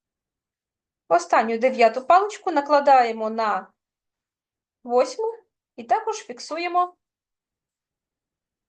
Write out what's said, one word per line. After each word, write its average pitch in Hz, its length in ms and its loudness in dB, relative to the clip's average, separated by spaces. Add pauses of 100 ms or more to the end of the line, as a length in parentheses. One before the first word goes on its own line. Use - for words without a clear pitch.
(1080)
Останню 247 500 0
дев'яту 226 480 0
паличку 381 440 2
накладаємо 269 800 2
на 214 420 -4 (1120)
восьму 277 500 -2 (420)
і 233 80 -16
також 427 320 -2
фіксуємо 349 800 -6 (1700)